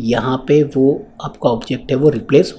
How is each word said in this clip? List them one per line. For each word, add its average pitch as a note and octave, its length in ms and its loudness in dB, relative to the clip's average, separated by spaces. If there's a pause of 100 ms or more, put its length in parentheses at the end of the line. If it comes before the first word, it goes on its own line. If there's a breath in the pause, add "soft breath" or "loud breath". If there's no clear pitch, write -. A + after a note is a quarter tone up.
यहाँ A#2+ 320 0 (100)
पे D3+ 180 4
वो C3+ 200 0 (380)
आपका - 260 -4
object A#2+ 420 -6
है C3 60 0
वो D3 120 4
replace C3+ 500 2